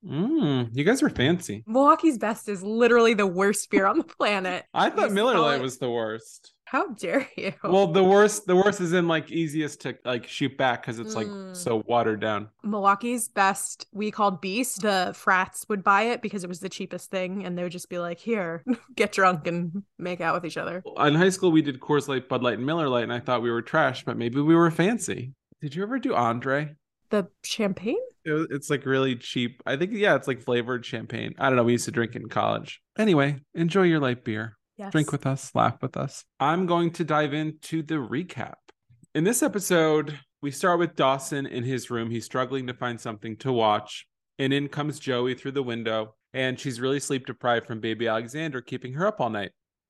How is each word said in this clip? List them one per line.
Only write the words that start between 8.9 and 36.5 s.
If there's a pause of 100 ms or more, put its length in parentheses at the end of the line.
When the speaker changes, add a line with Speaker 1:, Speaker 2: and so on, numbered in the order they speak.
Speaker 1:
in,
like,
easiest
to,
like,
shoot
back
'cause
it's,
like,
Speaker 2:
Mm.
Speaker 1:
so
watered
down. (140)
Speaker 2:
Milwaukee's
Best,
we
called
Beast.
The
frats
would
buy
it
because
it
was
the
cheapest
thing,
and
they
would
just
be
like,
"Here,
<laughs>
get
drunk
and (140)
make
out
with
each
other." (140)
Speaker 1:
In
high
school,
we
did
Coors
Light,
Bud
Light,
and
Miller
Lite,
and
I
thought
we
were
trash,
but
maybe
we
were
fancy. (280)
Did
you
ever
do
Andre? (360)
Speaker 2:
The (160)
champagne? (260)
Speaker 1:
It
was,
it's,
like,
really
cheap.
I
think,
yeah,
it's,
like,
flavored
champagne.
I
don't
know.
We
used
to
drink
it
in
college. (160)
Anyway, (160)
enjoy
your
light
beer. (200)
Speaker 2:
Yes.
Speaker 1:
Drink
with
us,
laugh
with
us. (140)
I'm